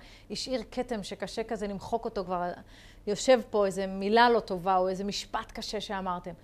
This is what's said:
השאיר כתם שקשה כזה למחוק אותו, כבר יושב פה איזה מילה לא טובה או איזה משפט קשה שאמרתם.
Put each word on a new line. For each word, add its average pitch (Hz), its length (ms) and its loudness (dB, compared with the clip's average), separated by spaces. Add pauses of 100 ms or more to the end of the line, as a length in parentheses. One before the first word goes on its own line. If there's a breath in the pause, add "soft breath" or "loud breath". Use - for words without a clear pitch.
(300 loud breath)
השאיר 226 400 -4
כתם 247 320 -4
שקשה 202 420 -6
כזה 214 220 -4
למחוק 202 380 -4
אותו, 220 200 -4
כבר 175 280 -2 (540 loud breath)
יושב 220 340 4 (100)
פה 202 160 4
איזה 190 200 -2
מילה 202 440 6
לא 226 100 6
טובה 190 360 0
או 185 120 4
איזה 190 160 -2
משפט - 480 -6
קשה 220 280 -6
שאמרתם. 185 520 -6 (120 soft breath)